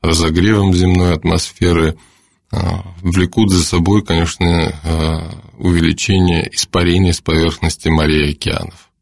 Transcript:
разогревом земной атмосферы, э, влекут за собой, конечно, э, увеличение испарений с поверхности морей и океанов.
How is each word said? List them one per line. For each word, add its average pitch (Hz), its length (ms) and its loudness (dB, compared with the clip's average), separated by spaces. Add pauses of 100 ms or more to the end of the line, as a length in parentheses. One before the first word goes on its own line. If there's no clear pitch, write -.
разогревом 87 720 2
земной 90 420 2
атмосферы, 85 800 0 (560)
э, - 40 -6 (460)
влекут 90 480 0
за 90 140 2
собой, 95 400 0
конечно, 82 420 -2
э, 80 760 -2 (380)
увеличение 85 960 0
испарений 87 600 0
с - 80 -4
поверхности 82 680 -2
морей 78 400 0
и 73 40 -4
океанов. - 580 -8 (120)